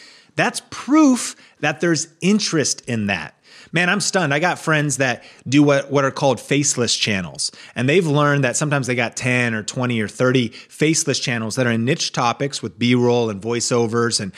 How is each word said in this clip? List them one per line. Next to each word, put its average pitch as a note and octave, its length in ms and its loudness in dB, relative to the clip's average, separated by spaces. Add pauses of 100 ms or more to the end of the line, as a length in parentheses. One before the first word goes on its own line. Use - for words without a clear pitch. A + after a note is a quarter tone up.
(360)
that's G#3 340 -2
proof C4+ 640 2 (260)
that D3+ 180 0
there's E3 280 0 (120)
interest F3+ 600 0
in A2 260 -4
that. E2 320 -4 (320)
Man, F3 180 0
I'm G3+ 100 2
stunned. E3 340 0
I D3+ 60 2
got E3 180 0
friends D3 400 0
that B2+ 260 -2 (240)
do C#3 140 6
what, C#3+ 300 4
what C#3 120 2
are C3+ 80 0
called C3 280 0
faceless C#3 560 0
channels. F#2 560 -4 (240)
And B2 120 -2
they've E3+ 180 4
learned C#3+ 380 2
that A#2+ 140 0
sometimes C#3+ 300 -2
they B2+ 80 -2
got A#2+ 200 -2
ten B2 380 0
or A2 80 -4
twenty B2 400 -4
or G#2 60 -4
thirty B2+ 420 0
faceless - 720 -2
channels A2+ 360 -4
that B2+ 120 0
are A#2+ 40 2
in A2+ 140 0
niche C3 260 -2
topics C3+ 520 -2
with G#2+ 160 -10
B-roll A#2+ 500 2
and G2 120 -8
voiceovers, A#2 800 -2
and G2 180 -8